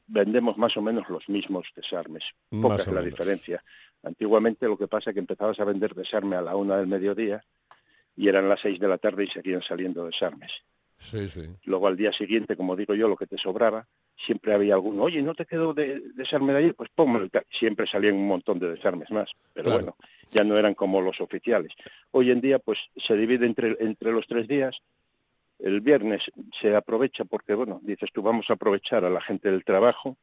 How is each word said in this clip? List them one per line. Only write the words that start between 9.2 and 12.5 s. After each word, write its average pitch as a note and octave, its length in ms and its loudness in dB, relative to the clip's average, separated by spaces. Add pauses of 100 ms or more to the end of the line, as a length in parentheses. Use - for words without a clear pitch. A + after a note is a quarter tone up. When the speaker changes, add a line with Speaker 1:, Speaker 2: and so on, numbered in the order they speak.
Speaker 1:
y F#2 40 -6
seguían F2+ 340 -4
saliendo F2 420 -6
desarmes. - 580 -6 (360)
Speaker 2:
Sí, G#2 300 -8
sí. F2+ 140 -12 (220)
Speaker 1:
Luego F#2 240 0
al F#2 80 2
día G#2 160 2
siguiente, G#2 440 -2